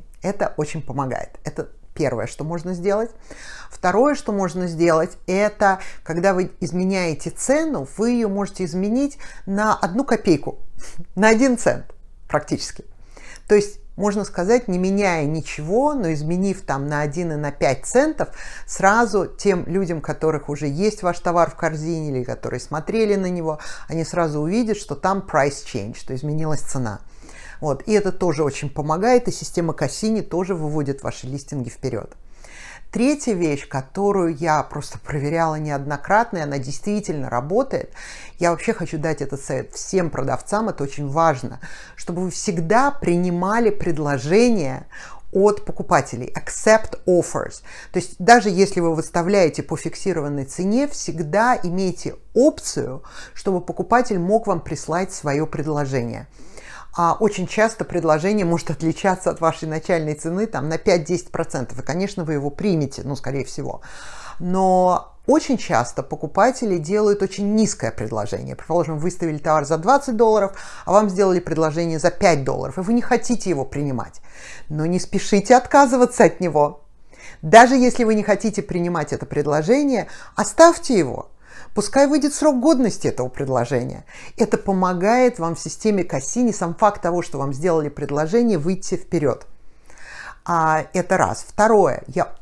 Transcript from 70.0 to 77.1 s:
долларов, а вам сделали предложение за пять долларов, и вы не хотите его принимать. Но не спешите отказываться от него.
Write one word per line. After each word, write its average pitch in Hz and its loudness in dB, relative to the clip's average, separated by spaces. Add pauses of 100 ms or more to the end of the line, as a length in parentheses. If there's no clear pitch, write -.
долларов, 214 4 (320)
а 170 -2
вам 214 8
сделали 185 4
предложение 160 -2
за 170 2
пять 165 2
долларов, - -4
и 190 -4
вы 190 -2
не 240 4
хотите 240 0
его 139 0
принимать. 139 -4 (480)
Но 151 -2
не 175 2
спешите 196 4
отказываться 254 6
от - 4
него. 151 0 (560)